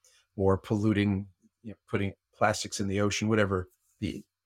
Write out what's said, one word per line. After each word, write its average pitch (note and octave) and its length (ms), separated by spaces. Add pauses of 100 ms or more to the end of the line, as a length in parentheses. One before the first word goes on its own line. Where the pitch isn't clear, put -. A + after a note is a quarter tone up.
(360)
or F#2+ 220
polluting, G2+ 720 (340)
you A2 80
know, F#2+ 60 (120)
putting G2 240 (240)
plastics G#2+ 440
in G2 80
the G2 120
ocean, G#2 280
whatever G2 420 (300)
the - 240 (220)